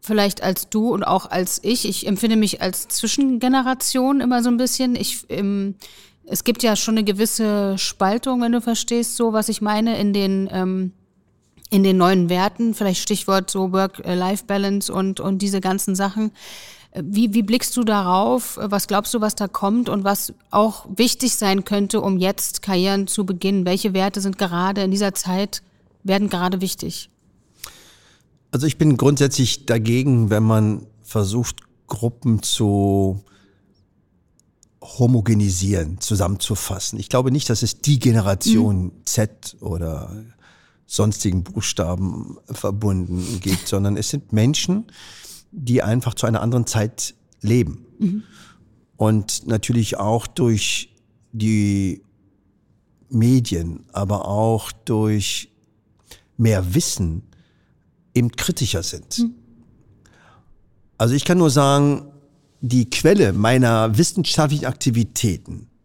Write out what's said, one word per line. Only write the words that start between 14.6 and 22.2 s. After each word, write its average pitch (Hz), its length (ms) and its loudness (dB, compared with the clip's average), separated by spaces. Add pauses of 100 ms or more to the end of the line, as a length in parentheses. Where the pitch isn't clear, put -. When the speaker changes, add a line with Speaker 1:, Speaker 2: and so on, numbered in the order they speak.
Speaker 1:
und, 190 300 -2
und 190 200 -2
diese 196 200 -2
ganzen 190 340 -2
Sachen. 202 360 -2 (680)
Wie, 202 360 0
wie 226 100 2
blickst 226 320 -2
du 247 80 0
darauf? 208 800 0
Was 202 260 -2
glaubst 208 260 -2
du, 240 60 0
was 214 160 -2
da 202 140 -4
kommt 226 400 0
und 202 160 -2
was 202 280 -2 (160)
auch 208 360 0 (100)
wichtig 233 400 0
sein 196 300 0
könnte, 202 340 0
um 196 180 0
jetzt - 440 -2